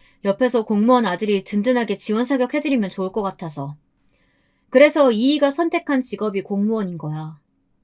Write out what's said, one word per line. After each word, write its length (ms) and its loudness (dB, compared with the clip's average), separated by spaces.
옆에서 380 0
공무원 420 2
아들이 380 0
든든하게 540 0
지원 280 -2
사격 280 -2
해드리면 360 0
좋을 220 -6
것 100 -6
같아서. 540 -8
그래서 420 6
이희가 400 2
선택한 500 -2
직업이 400 -4
공무원인 560 -2
거야. 420 -10